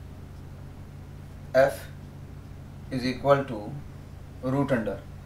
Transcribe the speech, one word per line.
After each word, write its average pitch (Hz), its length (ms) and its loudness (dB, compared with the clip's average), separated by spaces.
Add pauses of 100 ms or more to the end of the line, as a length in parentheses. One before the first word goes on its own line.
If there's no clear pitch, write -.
(1500)
F - 340 8 (1000)
is 127 140 0
equal 135 400 6
to 107 280 -4 (720)
root 135 300 4
under 107 260 2 (280)